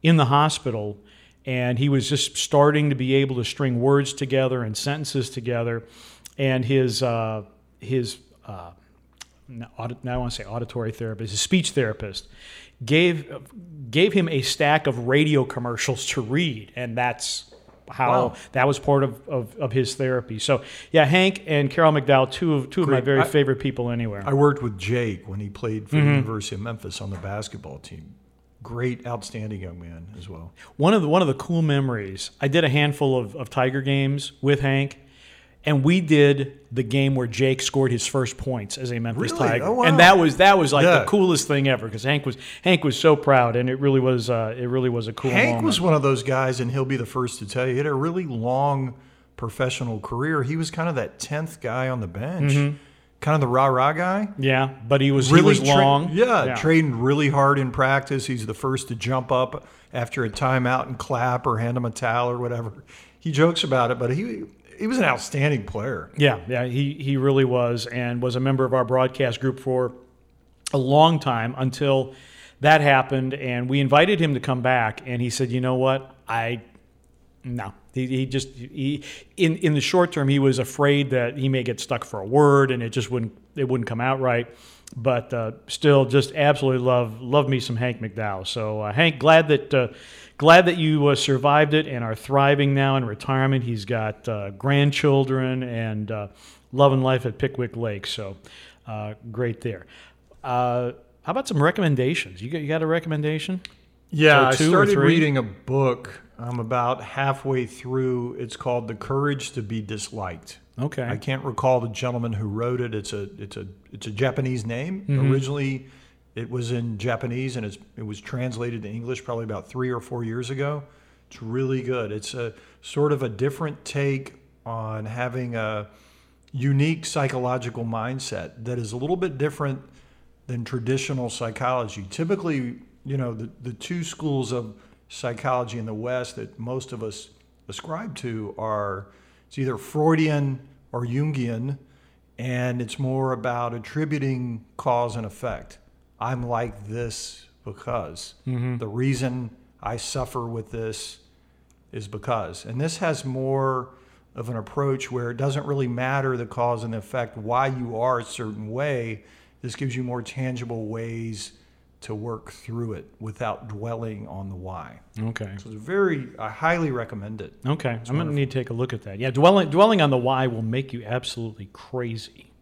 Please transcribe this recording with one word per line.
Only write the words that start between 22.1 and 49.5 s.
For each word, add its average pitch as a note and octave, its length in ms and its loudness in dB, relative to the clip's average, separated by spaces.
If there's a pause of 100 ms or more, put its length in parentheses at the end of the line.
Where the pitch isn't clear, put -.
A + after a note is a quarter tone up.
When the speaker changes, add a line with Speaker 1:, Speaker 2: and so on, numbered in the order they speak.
Speaker 1:
two E3 220 0
of, C3 160 -2
two - 120 -2
of D3 60 2
my C#3 60 4
Speaker 2:
Great. B2+ 100 2
Speaker 1:
very C3+ 160 4
Speaker 2:
I, - 40 6
Speaker 1:
favorite C#3 360 2
people B2 300 -2
anywhere. A2+ 360 -4
Speaker 2:
I C#3 60 0
worked C#3+ 300 4
with A2 160 -4
Jake G#2+ 500 -2
when F#2+ 100 -8
he G#2 120 -8
played A2 400 -8
for D3 60 2
Speaker 1:
Mm-hmm. D3 120 6
Speaker 2:
the D3 60 6
University A2 420 -2
of G2 60 -8
Memphis A2 400 -8
on G2 80 -8
the F#2+ 80 -8
basketball G2 640 -10
team. - 340 -18 (480)
Great, A#2+ 440 -6
outstanding G#2+ 540 -8
young F2 180 -12
man E2+ 280 -16 (120)
as F2+ 120 -16
well. E2 240 -16 (240)
Speaker 1:
One F3 160 6
of G#3 80 4
the, D3 80 0
one F3 100 6
of E3+ 80 4
the C3 60 2
cool E3+ 260 -2
memories, B2+ 680 -2 (100)
I C#3 80 0
did D#3+ 160 4
a C#3 60 4
handful C#3+ 480 2
of, G#2+ 180 -6
of B2+ 140 -10
Tiger C3+ 320 0
games C#3 580 0
with C3 200 2
Hank. C#3 380 0 (680)
And D3 160 2
we F3 200 4
did C#3+ 560 4 (120)
the B2 120 -2
game C3+ 320 2
where B2+ 120 0
Jake C3 360 0
scored C3+ 280 0
his A#2+ 160 -2
first B2+ 300 -2
points A2+ 400 -8
as B2+ 160 -6
a A#2+ 60 -4
Memphis A#2 340 -4
Speaker 2:
Really? B2+ 160 0
Speaker 1:
Tiger. A#2+ 160 0
Speaker 2:
Oh, G3 80 0
wow. B3 120 2
Speaker 1:
And D#3+ 140 6
that F3+ 200 10
was, D#3+ 180 4
that G3 220 8
was, C#3+ 140 4
like, C#3+ 120 6
Speaker 2:
Yeah. F3 160 8
Speaker 1:
the G#2 60 0
coolest F#3 420 4
thing C#3 200 2
ever, A#2+ 200 0
'cause G#2 160 -10
Hank C#3 220 0
was, B2 100 -4 (260)
Hank F3+ 220 2
was C3 140 2
so D#3 180 8
proud, B2+ 400 6
and B2+ 140 0
it C3 100 -2
really C3+ 200 4
was, B2 280 2
uh, A2+ 300 0
it B2 100 -6
really B2+ 220 0
was A#2 180 -2
a A2+ 40 -8
cool C3 180 -2
Speaker 2:
Hank G3+ 180 4
Speaker 1:
moment. A2+ 180 0
Speaker 2:
was G#3+ 140 2
one F3 140 4
of D3 80 2
those C3+ 200 2
guys, C3 380 -2
and A#2+ 100 -2
he'll C3+ 140 -2
be C3+ 140 -2
the A#2 80 -4
first B2 320 -4
to G#2+ 100 -10
tell B2+ 180 -2
you, C3 60 -2
he B2 60 -2
had C#3+ 80 -2
a D3+ 80 -2
really E3+ 300 -2
long C3 680 -2 (420)
professional A#2+ 640 -4